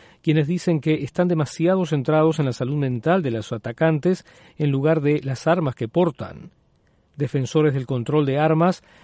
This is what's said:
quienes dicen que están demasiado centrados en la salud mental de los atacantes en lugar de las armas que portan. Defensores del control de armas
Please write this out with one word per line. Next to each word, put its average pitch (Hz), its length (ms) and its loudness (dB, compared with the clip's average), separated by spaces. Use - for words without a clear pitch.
quienes 151 260 2
dicen 170 360 0
que 156 200 0
están 175 260 0
demasiado 170 580 0
centrados 156 540 2
en 147 40 0
la 127 80 0
salud 135 240 -4
mental 143 460 0
de 135 80 -2
los 113 220 -6
atacantes 156 760 -2
en 147 120 0
lugar 147 300 2
de 147 220 0
las 135 240 -6
armas 156 280 0
que 113 140 -6
portan. - 600 -4
Defensores 143 580 0
del 135 120 -4
control 139 380 0
de 135 140 0
armas 160 440 2